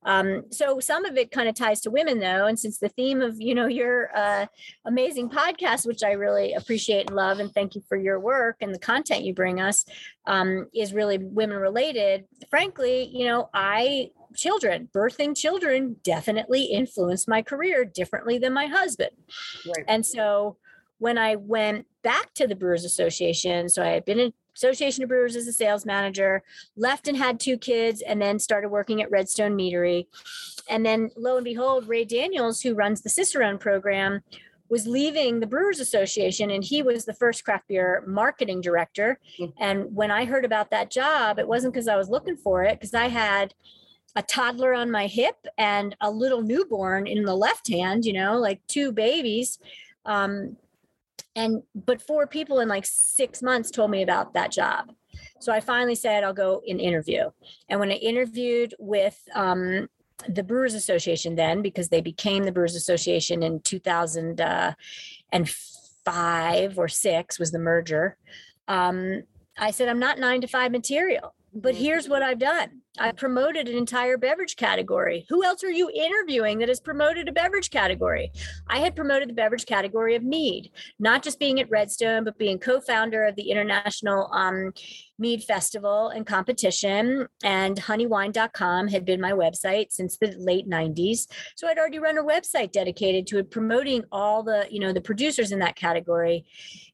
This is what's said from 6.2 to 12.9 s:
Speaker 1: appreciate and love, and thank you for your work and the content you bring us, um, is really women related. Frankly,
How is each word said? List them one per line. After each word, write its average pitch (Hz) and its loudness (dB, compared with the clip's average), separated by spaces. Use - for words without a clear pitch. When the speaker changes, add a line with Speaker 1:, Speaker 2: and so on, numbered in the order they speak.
Speaker 1:
appreciate 202 0
and 196 -4
love, 196 2
and 202 -6
thank 196 -2
you 202 -12
for 196 -2
your 190 0
work 233 0
and 202 -6
the 185 -8
content 240 0
you 190 -4
bring 185 0
us, 202 2
um, 190 2
is 208 -2
really 208 2
women 202 0
related. 202 2
Frankly, 269 0